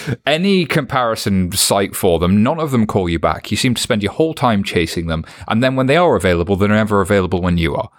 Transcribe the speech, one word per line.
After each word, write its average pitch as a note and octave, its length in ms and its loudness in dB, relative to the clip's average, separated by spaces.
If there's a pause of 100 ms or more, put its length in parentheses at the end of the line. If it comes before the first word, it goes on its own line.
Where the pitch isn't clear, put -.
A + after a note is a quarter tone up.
(260)
any F3+ 400 2
comparison A2 880 -2
site G2+ 420 0
for E2+ 240 2
them, F#2 240 4
none D3+ 160 0
of D3+ 120 -2
them A#2+ 140 2
call G2 220 -2
you E2 120 -2
back. D#2+ 300 -2
You - 60 -2
seem B2+ 200 0
to - 60 -6
spend G#2+ 220 -2
your G2 80 -2
whole D#3+ 220 0
time A2+ 300 0
chasing E2+ 440 -2
them, E2 180 -4 (220)
and A2+ 160 0
then C3 140 0
when C3 100 0
they C#3 80 4
are E3 220 4
available, F2+ 400 2
they're G2+ 100 2
never G#2+ 320 2
available F#2+ 420 0
when F2+ 160 0
you D#2+ 180 0
are. - 240 -6